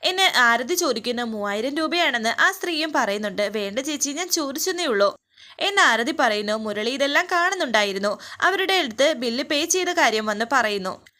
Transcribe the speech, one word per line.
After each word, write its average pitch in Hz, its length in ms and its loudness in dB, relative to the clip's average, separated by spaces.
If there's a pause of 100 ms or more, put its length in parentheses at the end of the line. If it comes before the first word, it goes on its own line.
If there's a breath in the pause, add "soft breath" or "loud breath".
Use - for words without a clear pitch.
എന്ന് 370 340 2
ആരതി 240 380 4
ചോദിക്കുന്നു. 240 480 -2
മൂവായിരം 220 540 -4
രൂപയാണെന്ന് 302 640 0
ആ 349 100 6
സ്ത്രീയും 320 440 -4
പറയുന്നുണ്ട്. 208 460 0
"വേണ്ട 208 380 -2
ചേച്ചി, 285 300 -4
ഞാൻ 339 200 -6
ചോദിച്ചെന്നേ 330 560 -2
ഉള്ളൂ" 202 300 2 (440 loud breath)
എന്ന് 403 220 2
ആരതി 247 380 2
പറയുന്നു. 214 340 0
മുരളി 214 360 -4
ഇതെല്ലാം 285 420 0
കാണുന്നുണ്ടായിരുന്നു. 220 880 0 (220 loud breath)
അവരുടെ 381 320 2
അടുത്ത് 302 400 2
ബില്ല് 247 300 -4
പേ 294 220 -2
ചെയ്ത 349 220 0
കാര്യം 247 380 2
വന്ന് 214 260 -2
പറയുന്നു. 208 540 -2 (140 loud breath)